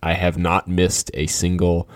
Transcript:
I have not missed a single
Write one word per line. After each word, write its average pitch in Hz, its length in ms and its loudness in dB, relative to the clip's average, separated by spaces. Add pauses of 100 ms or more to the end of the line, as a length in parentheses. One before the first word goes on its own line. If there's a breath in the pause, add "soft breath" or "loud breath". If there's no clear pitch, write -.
I 85 120 -2
have 87 260 0
not 87 280 0
missed 90 460 0
a 78 140 -4
single 87 680 0